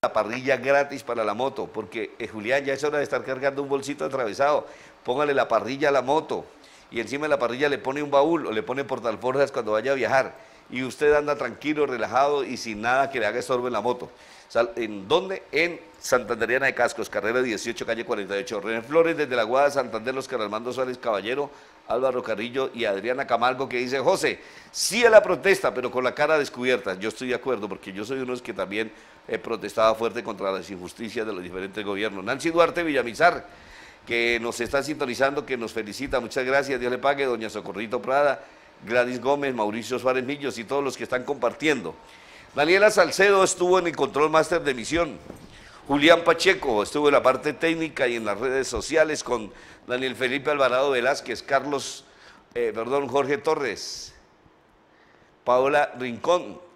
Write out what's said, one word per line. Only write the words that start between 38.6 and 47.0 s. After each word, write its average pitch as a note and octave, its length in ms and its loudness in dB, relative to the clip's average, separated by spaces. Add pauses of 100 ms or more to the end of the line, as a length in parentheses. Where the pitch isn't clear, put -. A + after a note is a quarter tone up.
Gladys A#2+ 340 2
Gómez, C#3 340 0
Mauricio A2+ 440 -2
Suárez B2+ 260 0
Millos C3+ 340 -6
y A#2 60 -8
todos C#3 200 -2
los B2+ 120 -4
que A#2 80 -8
están B2+ 200 -4
compartiendo. B2 680 -2 (600)
Daniela F#3 360 6
Salcedo F#3+ 520 6
estuvo F3+ 360 4
en F3 80 2
el D#3+ 100 -4
control D3 340 2
máster D#3+ 320 4
de C#3+ 100 0
emisión. C3 460 -2 (720)
Julián D3+ 340 8
Pacheco E3 600 4
estuvo D3 260 2